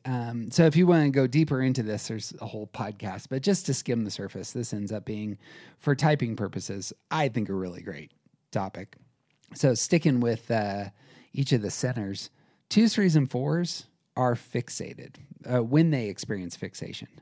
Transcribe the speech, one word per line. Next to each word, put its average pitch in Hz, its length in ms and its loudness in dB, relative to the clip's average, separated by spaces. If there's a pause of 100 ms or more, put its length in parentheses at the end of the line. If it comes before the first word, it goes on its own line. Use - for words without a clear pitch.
um, 117 460 -4
so 165 160 6
if 151 100 4
you 180 100 6
wanna 160 240 6
go 135 160 4
deeper 143 360 2
into 127 200 2
this, 107 240 -4
there's 110 340 -8
a 110 60 -8
whole 107 220 -10
podcast, 101 640 -10
but 131 120 -4
just 202 240 2
to 135 80 0
skim 117 300 -2
the 98 60 -4
surface, 98 420 -10
this 120 200 -6
ends 104 200 -4
up 101 140 -6
being, 107 320 -6 (400)
for 143 180 2
typing 135 400 2
purposes, 98 560 -6 (180)
I 151 180 2
think 110 200 -2
a 98 60 -4
really 90 260 -6
great 78 320 -12 (400)
topic. 95 440 -6 (580)
So 131 200 4
sticking 143 460 2
with, 117 300 0
uh, 101 340 0 (480)
each 139 200 0
of 113 100 4
the 95 80 -2
centers, 107 600 -4 (380)
twos, 214 260 4
threes, 180 220 4
and 135 120 4
fours 151 580 -2 (280)
are 123 200 2
fixated, - 840 -8 (360)
uh, 123 120 4
when 156 260 6
they 120 200 0
experience 92 440 -8
fixation, - 540 -12 (140)